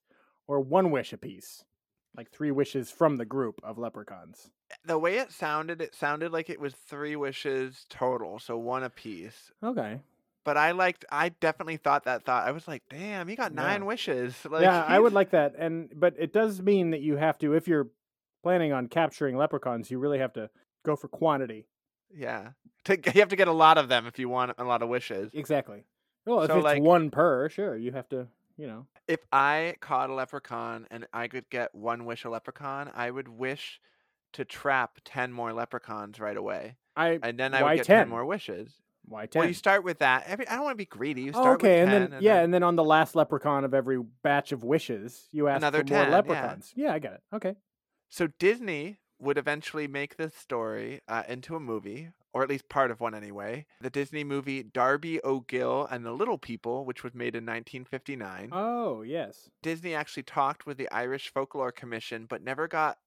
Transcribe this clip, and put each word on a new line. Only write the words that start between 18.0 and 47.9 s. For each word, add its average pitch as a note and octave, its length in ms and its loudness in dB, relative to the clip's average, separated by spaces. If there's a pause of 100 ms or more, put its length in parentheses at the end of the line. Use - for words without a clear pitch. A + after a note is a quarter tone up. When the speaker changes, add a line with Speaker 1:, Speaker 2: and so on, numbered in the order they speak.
Speaker 1:
planning E3+ 300 2
on B2 160 -2
capturing C#3+ 500 0
leprechauns, C3 540 -2
you B2+ 80 -4
really C#3+ 200 0
have C3 140 -2
to A2 160 -10 (340)
go D3+ 120 0
for - 140 -14
quantity. C3+ 580 -2 (440)
Speaker 2:
Yeah. A#2+ 400 -8 (340)
To, F#3+ 120 4 (160)
you G3 60 10
have G3+ 100 8
to G3 60 -2
get F#3 140 6
a E3 40 4
lot D#3+ 240 10
of C3+ 120 4
them A#2+ 180 4
if A#2 100 -12
you B2+ 120 -4
want B2 280 0
a B2 60 -6
lot A#2+ 180 2
of A#2 80 -2
wishes. G#2+ 440 -4
Speaker 1:
Exactly. C#3 500 -4 (420)
Well, A3+ 160 2
if D#3 80 2
Speaker 2:
So, D#3 80 4
Speaker 1:
it's E3+ 60 4
Speaker 2:
like D3 180 4
Speaker 1:
one D#3+ 300 6
per, D3+ 380 4
sure, F#3+ 280 -4
you A#2+ 140 -6
have C3 180 -10
to, B2+ 180 -6 (300)
you D3+ 80 -14
know. A#2 220 -14 (200)
Speaker 2:
If E3 120 -2 (120)
I D3 500 2
caught C3 280 -2
a C3+ 40 -6
leprechaun A#2 760 -8
and A2+ 240 -14
I A#2 140 -6
could - 240 -10
get B2 240 -6
one A#2 300 -6
wish A#2 180 -10
a A#2+ 60 -10
leprechaun, C#3 680 -10
I A#2+ 160 -4
would C3 160 -10
wish C3 520 -8 (540)
to C3+ 120 -8
trap - 580 -2
ten B2+ 300 -6
more A#2 200 -6
leprechauns G#2+ 640 -8
right G#2 180 -6
away. G#2 400 -8 (180)
Speaker 1:
I, E3 260 0
Speaker 2:
And A#2+ 160 -4
then C3 160 -2
I C3+ 80 4
Speaker 1:
why D3 120 6
Speaker 2:
would E3 40 4
get E3+ 80 0
ten G#3 200 8
Speaker 1:
ten? A#2+ 40 -10
Speaker 2:
more A#2 160 -4
wishes. A#2 480 -8 (320)
Speaker 1:
Why G#3+ 300 -12
Speaker 2:
Well, E3 100 4
you F3 60 2
Speaker 1:
ten? F3 40 -4
Speaker 2:
start G3 280 2
with F3 160 -4
that. C3 280 4
Every, G#3 200 -6
I A3+ 80 -4
don't C#4 80 -4
wanna C#4 120 -4
be G#3 100 -8
greedy. C3 380 -6
You C#3 100 -6
Speaker 1:
Oh, B3 80 0
Speaker 2:
start C4 180 6
Speaker 1:
okay, F3+ 220 8
Speaker 2:
with - 0 -
Speaker 1:
and F#3+ 100 6
Speaker 2:
ten, G3+ 100 6
Speaker 1:
then, F3+ 120 -2
Speaker 2:
and C3+ 100 -4
Speaker 1:
yeah, G#3+ 120 8
Speaker 2:
then E3+ 100 8
Speaker 1:
and F3 100 2
then F3 80 6
on F3 120 4
the E3 80 6
last D#3 320 6
leprechaun D3 500 2
of B2+ 80 0
every C3 280 2 (220)
batch C#3+ 280 2
of A#2+ 120 -6
wishes, B2 680 -2
you D3 160 0
ask C#3 100 2
Speaker 2:
Another D3 220 2
Speaker 1:
for D3+ 140 0
more - 60 6
Speaker 2:
ten, D3+ 100 4
yeah. E3+ 60 4
Speaker 1:
leprechauns. D#3 600 0
Yeah, C#4 180 -2
I D#3 60 -2
get C#3 140 -10
it. - 80 -20 (120)
Okay. G#3 220 -4 (540)